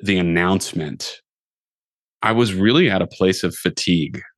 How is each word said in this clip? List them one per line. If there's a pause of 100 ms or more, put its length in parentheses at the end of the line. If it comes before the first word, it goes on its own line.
the
announcement, (1040)
I
was
really
at
a
place
of
fatigue (160)